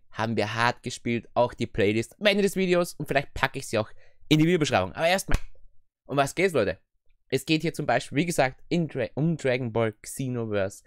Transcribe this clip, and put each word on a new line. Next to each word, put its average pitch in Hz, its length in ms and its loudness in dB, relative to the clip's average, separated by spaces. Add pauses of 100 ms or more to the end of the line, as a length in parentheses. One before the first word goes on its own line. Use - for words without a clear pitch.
(100)
haben 113 280 -2
wir 104 160 -2
hart 117 280 0
gespielt, 120 520 -6
auch 120 180 2
die 117 140 -4
Playlist 107 520 0
am 202 60 -4
Ende 202 200 4
des 196 120 -2
Videos, 180 380 0
und - 140 -8
vielleicht 139 260 -2
packe - 240 -2
ich - 80 -10
sie 113 100 -4
auch 107 140 -2 (400)
in 151 80 8
die 156 80 6
Videobeschreibung. 135 480 2
Aber 160 120 0
erstmal, 180 300 2 (680)
um 135 100 -6
was 139 180 0
geht's, 175 200 2
Leute? 101 240 0 (500)
Es 131 160 -2
geht 156 160 2
hier 160 140 -2
zum 151 100 -8
Beispiel, 123 320 -2
wie 143 80 2
gesagt, 147 460 0
in 165 180 0
Dra-, 120 240 -4
um 160 240 0
Dragon 131 340 -2
Ball 113 220 0
Xenoverse 113 960 -4